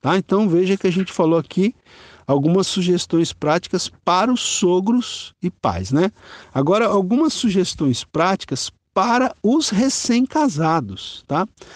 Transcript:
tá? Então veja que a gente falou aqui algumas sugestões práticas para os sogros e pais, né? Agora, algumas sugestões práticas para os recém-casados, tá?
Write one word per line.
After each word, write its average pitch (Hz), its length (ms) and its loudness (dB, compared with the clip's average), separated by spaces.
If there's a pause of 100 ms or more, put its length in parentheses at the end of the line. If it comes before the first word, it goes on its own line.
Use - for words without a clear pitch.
tá? 160 160 2
Então 196 320 0
veja 185 280 2
que 190 100 -2
a 185 40 2
gente 185 200 -2
falou 165 280 2
aqui 190 340 0 (540)
algumas 156 400 2
sugestões 175 680 0
práticas 175 580 -4 (140)
para 185 260 2
os 240 100 0
sogros 190 1000 -2
e 175 80 -4
pais, 92 420 -4
né? 170 200 2 (420)
Agora, 175 320 2
algumas 208 480 0
sugestões 175 680 0
práticas 170 680 -2 (220)
para 240 480 0
os 277 280 2
recém-casados, 190 1600 0
tá? 165 200 -2 (280)